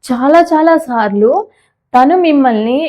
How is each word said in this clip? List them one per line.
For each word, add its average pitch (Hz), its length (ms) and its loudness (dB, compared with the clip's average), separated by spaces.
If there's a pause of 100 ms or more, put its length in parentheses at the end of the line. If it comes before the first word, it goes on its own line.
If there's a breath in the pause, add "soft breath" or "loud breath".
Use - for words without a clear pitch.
చాలా 277 420 2
చాలా 320 360 0
సార్లు 220 500 -2 (640 soft breath)
తను 269 260 2
మిమ్మల్ని 262 680 0